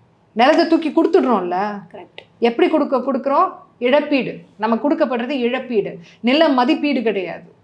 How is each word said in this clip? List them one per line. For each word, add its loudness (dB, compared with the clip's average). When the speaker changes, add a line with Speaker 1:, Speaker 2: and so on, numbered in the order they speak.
Speaker 1:
நிலத்தை 4
தூக்கி 2
கொடுத்துடுறோம்ல. 0
Speaker 2:
கரெக்ட். -20
Speaker 1:
எப்படி 2
கொடுக்க, 0
கொடுக்குறோம்? 0
இழப்பீடு. 0
நம்ம 0
கொடுக்கப்படுறது -2
இழப்பீடு, -4
நில 2
மதிப்பீடு 0
கிடையாது, -6